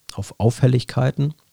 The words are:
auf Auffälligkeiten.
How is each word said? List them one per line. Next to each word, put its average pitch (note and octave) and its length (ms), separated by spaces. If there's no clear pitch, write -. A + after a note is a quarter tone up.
auf - 240
Auffälligkeiten. B2+ 920